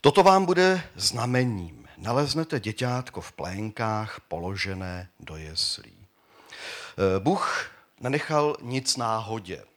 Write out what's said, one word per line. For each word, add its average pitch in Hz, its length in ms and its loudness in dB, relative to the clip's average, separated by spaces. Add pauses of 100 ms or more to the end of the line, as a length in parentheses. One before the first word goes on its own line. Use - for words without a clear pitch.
„Toto 160 220 8
vám 190 220 8
bude 180 500 4
znamením. 117 920 -2 (100)
Naleznete 139 640 -2
děťátko 123 640 -4
v - 100 -14
plénkách, 107 960 -6
položené 92 840 -6 (100)
do - 160 -14
jeslí.“ - 640 -8
Eh, - 1200 -4
Bůh - 520 0 (280)
nenechal 147 600 0
nic 131 360 -4
náhodě. 110 640 -4 (140)